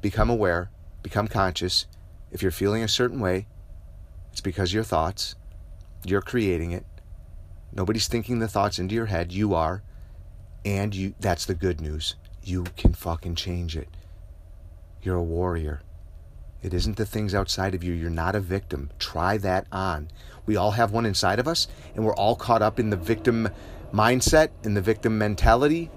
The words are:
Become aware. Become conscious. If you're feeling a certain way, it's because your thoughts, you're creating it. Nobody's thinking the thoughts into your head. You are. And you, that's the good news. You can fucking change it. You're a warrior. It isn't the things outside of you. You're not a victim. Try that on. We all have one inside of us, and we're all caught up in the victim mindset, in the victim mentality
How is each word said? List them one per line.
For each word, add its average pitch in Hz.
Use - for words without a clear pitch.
Become 107
aware. 92
Become 104
conscious. 92
If 92
you're 95
feeling 104
a 110
certain 123
way, 95
it's -
because 92
your 110
thoughts, 87
you're 95
creating 90
it. 87
Nobody's 101
thinking 117
the 113
thoughts 101
into 92
your 113
head. 87
You 101
are. 85
And 101
you, 95
that's 92
the 95
good 85
news. 78
You 90
can -
fucking 85
change 87
it. 76
You're 92
a 87
warrior. 82
It 90
isn't 95
the 110
things 104
outside 95
of 87
you. 87
You're 85
not 85
a 104
victim. 85
Try 90
that 95
on. 85
We 107
all 101
have 110
one 113
inside 101
of -
us, 165
and 110
we're 110
all 110
caught 117
up 107
in 110
the 104
victim 110
mindset, 127
in 107
the 101
victim 110
mentality 123